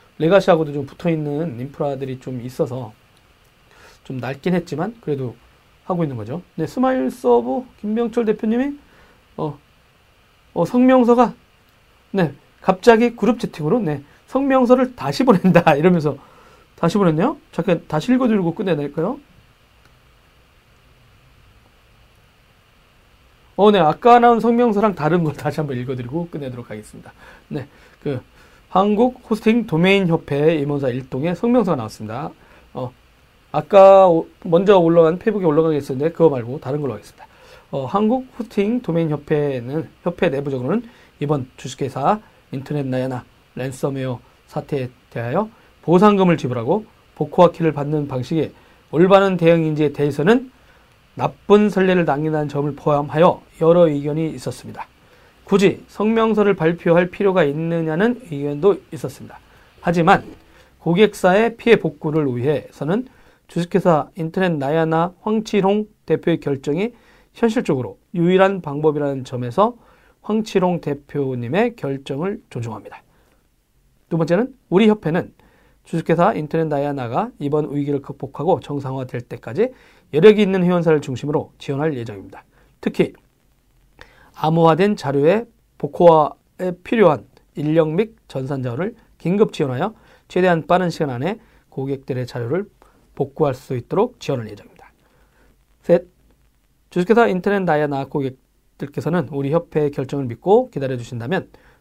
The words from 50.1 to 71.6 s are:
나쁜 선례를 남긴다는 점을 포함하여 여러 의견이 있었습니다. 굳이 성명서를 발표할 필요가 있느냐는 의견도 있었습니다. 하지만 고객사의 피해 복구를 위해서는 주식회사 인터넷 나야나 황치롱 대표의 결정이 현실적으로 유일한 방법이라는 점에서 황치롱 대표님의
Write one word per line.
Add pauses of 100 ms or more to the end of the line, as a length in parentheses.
나쁜
선례를
남긴다는
점을
포함하여 (180)
여러
의견이
있었습니다. (580)
굳이
성명서를
발표할
필요가
있느냐는 (100)
의견도 (160)
있었습니다. (420)
하지만 (540)
고객사의
피해
복구를
위해서는 (420)
주식회사
인터넷
나야나
황치롱 (200)
대표의
결정이 (420)
현실적으로 (160)
유일한
방법이라는
점에서 (460)
황치롱
대표님의